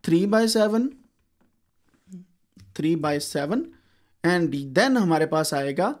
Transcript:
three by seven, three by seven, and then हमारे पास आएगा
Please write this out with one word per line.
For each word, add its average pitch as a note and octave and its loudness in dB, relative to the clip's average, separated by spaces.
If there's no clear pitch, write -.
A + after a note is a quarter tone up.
three E3+ 2
by A3 2
seven, A3 2
three D#3+ 0
by D3 -2
seven, E3 -4
and E3 0
then B3+ 4
हमारे E3 2
पास D#3 -2
आएगा C#3+ -2